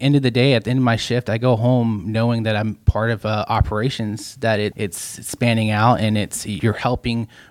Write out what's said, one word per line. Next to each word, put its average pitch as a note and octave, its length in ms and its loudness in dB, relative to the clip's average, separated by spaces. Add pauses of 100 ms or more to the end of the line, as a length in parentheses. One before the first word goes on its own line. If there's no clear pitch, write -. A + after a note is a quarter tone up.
end C#3 140 4
of C#3 60 4
the B2+ 80 2
day, B2 240 4
at A2 100 0
the A2 60 -4
end B2+ 100 0
of B2+ 40 2
my A#2 120 4
shift, A#2+ 340 -4
I A2+ 80 0
go B2 160 2
home A#2 540 2
knowing A2+ 340 0
that A2 140 0
I'm G#2+ 180 -2
part A2 360 0
of, A2 140 -4
uh, G#2+ 240 -2
operations, G#2+ 880 -2
that A2 220 0
it, G#2 180 -2
it's G#2 220 -6
spanning - 720 -2
out A2 300 4
and G#2+ 180 2
it's, - 280 -6
you're G#2+ 260 0
helping A#2 560 -4 (220)